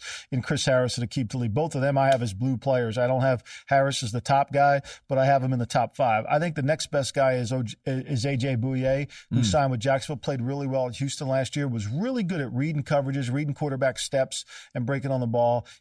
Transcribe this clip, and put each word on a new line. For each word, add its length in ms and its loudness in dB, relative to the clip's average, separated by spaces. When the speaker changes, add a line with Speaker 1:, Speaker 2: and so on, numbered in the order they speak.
Speaker 1:
in 120 -2
Chris 220 -2
Harris 340 2
and 100 -2
Aqib 220 -4
Talib. 200 -2
Both 220 0
of 80 -2
them 160 2
I 140 4
have 100 2
as 140 -4
blue 200 0
players. 440 0
I 80 2
don't 140 2
have 220 2
Harris 380 2
as 80 -4
the 100 -4
top 320 2
guy, 280 4
but 100 0
I 80 4
have 180 4
him 100 0
in 60 0
the 60 0
top 300 0
five. 340 2
I 80 4
think 180 0
the 60 -4
next 300 0
best 240 -2
guy 180 4
is 180 -2
O 120 -2
J, 120 -8
is 400 -2
A 100 0
J 180 0
Bouye, 520 0
who 80 2
Speaker 2:
Mm. 60 2
Speaker 1:
signed 260 2
with 80 -2
Jacksonville, 420 -2
played 200 -2
really 260 -4
well 200 0
at 100 -8
Houston 300 -4
last 280 0
year, 120 0
was 200 -2
really 360 -2
good 180 -2
at 120 -6
reading 300 -2
coverages, 500 0
reading 220 -2
quarterback 420 -2
steps, 480 -2
and 100 -2
breaking 240 -2
on 100 0
the 60 0
ball. 400 2